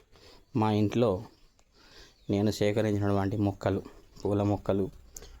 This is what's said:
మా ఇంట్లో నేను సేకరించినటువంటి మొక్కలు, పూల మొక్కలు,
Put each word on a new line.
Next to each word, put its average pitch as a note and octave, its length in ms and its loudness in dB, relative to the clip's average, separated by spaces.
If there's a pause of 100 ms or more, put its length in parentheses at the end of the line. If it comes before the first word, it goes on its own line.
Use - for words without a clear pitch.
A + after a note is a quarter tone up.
(600)
మా A2 80 4 (120)
ఇంట్లో A2 300 2 (1200)
నేను G#2 260 2
సేకరించినటువంటి G2+ 800 0 (100)
మొక్కలు, G2 340 -2 (380)
పూల G2+ 320 0
మొక్కలు, G2 340 -2 (540)